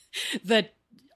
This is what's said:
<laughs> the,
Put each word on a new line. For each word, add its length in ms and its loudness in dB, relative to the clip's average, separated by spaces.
<laughs> 300 -6
the, 280 2